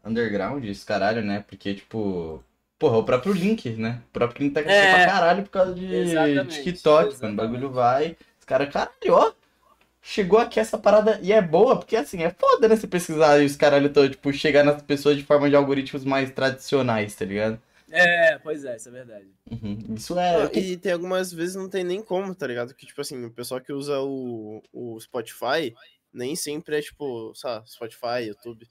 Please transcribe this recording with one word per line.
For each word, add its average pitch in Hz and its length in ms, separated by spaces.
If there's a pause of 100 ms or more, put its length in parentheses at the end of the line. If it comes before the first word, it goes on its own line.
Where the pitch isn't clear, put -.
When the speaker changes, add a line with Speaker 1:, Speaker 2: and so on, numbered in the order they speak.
Speaker 1:
underground, 113 600
esse 101 200
caralho, 104 380
né? 101 240
Porque, 98 280
tipo, 90 680 (360)
porra, 127 200
o 110 60
próprio 127 280
Link, 196 440
né? 113 320
O - 40
próprio 120 300
Link 143 120
tá 156 80
crescendo 196 240
Speaker 2:
É. 180 180
Speaker 1:
pra - 20
caralho 185 380
por - 60
causa 185 240
de 185 200
Speaker 2:
Exatamente, 151 680
Speaker 1:
TikTok, 156 440
Speaker 2:
exatamente. 135 120
Speaker 1:
quando 104 120
o 104 40
bagulho 123 340
vai. 131 460 (220)
Os - 80
caras, 139 260
"Caralho, - 400
ó, 294 200 (680)
chegou 202 400
aqui 226 180
essa 220 200
parada 208 440
e 180 100
é 220 100
boa", 180 360
porque, - 160
assim, 170 300
é 175 60
foda, 262 360
né? 220 80
Você 214 140
pesquisar 156 520
e 143 60
os 143 100
caralho 143 360
tão, 139 180
tipo, 139 220
chegar 143 320
nas 147 180
pessoas 147 340
de 143 60
forma 143 280
de 143 40
algoritmos 135 500
mais 135 280
tradicionais, 123 840
tá - 120
ligado? 107 340 (300)
Speaker 2:
É, 170 480
pois 156 260
é, 123 120
isso 117 120
é 120 40
verdade. 113 340 (240)
Speaker 1:
Uhum. 110 280 (160)
Isso 170 240
é 175 260
Speaker 3:
Ah, - 100
e 185 240
tem 185 140
algumas 185 380
vezes 175 260
não 190 120
tem 185 160
nem 180 180
como, 185 320
tá 151 120
ligado? 120 280
Que, - 120
tipo - 160
assim, 131 240
o 113 40
pessoal 123 300
que 139 100
usa 143 300
o, 120 640 (100)
o 120 260
Spotify, 123 760 (360)
nem 127 240
sempre 151 440
é, - 40
tipo, 120 520
sabe, 117 360
Spotify, 117 580
YouTube, 113 420